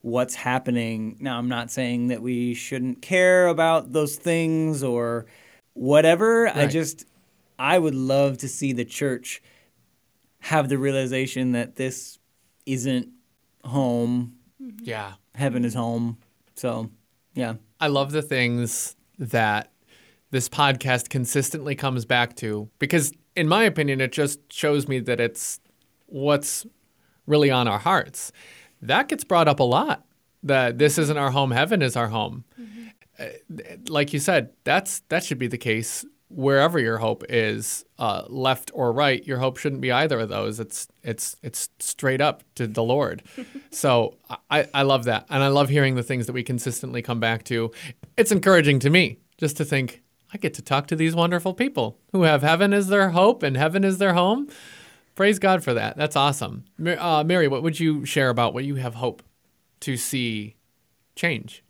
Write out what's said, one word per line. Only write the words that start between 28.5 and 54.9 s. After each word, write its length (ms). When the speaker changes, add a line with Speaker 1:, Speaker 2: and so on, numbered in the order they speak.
Speaker 2:
That 260
gets 160
brought 240
up 120
a 40
lot, 400
that 360
this 200
isn't 180
our 140
home, 220
heaven 280
is 160
our 120
home. 360
Speaker 3:
Mm-hmm. 220
Speaker 2:
Uh, 60
th-, 320
like 240
you 60
said, 320
that's, 440
that 160
should 140
be 80
the 120
case 460
wherever 480
your 200
hope 320
is, 540
uh, 300
left 460
or 180
right. 340
Your 120
hope 180
shouldn't 240
be 120
either 280
of 80
those. 320
It's, 260
it's, 400
it's 360
straight 420
up 220
to 100
the 160
Lord. 400
Speaker 3:
<laughs> 60
Speaker 2:
So 460
I, 240
I 80
love 220
that. 240
And 140
I 60
love 200
hearing 260
the 80
things 240
that 60
we 100
consistently 600
come 180
back 240
to. 260
It's 160
encouraging 480
to 100
me 280
just 220
to 80
think, 360
"I 60
get 160
to 80
talk 260
to 80
these 180
wonderful 380
people 460
who 100
have 180
heaven 320
as 160
their 220
hope 320
and 160
heaven 260
as 140
their 160
home." 340